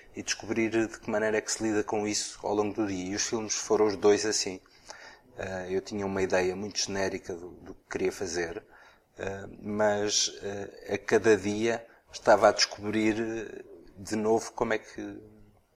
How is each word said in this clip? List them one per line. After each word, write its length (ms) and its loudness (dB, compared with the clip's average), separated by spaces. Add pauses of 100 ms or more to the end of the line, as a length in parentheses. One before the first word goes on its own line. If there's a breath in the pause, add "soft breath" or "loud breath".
(160 loud breath)
e 60 -8
descobrir 480 0
de 280 2
que 120 -8
maneira 260 2
é 40 2
que 120 -4
se 100 -4
lida 220 2
com 220 -2
isso 360 -4
ao 120 0
longo 200 2
do 120 0
dia. 260 -4
E 20 -2
os 100 -2
filmes 300 -4
foram 320 4
os 100 2
dois 280 6
assim. 360 -2 (800 loud breath)
Ah, 300 -6
eu 120 0
tinha 240 -4
uma 160 -2
ideia 360 2
muito 240 -6
genérica 520 -4
do, 180 -10
do 240 -16
que 160 -20
queria 200 -2
fazer, 520 -4 (580 loud breath)
ah, 280 -8 (140)
mas, 800 0
ah, 520 -8
a 40 0
cada 380 4
dia 500 -2 (260 soft breath)
estava 360 6
a 40 8
descobrir, 680 0
eh, 440 -6 (320)
de 200 -6
novo 360 2
como 200 -2
é 60 0
que, 420 -12 (560)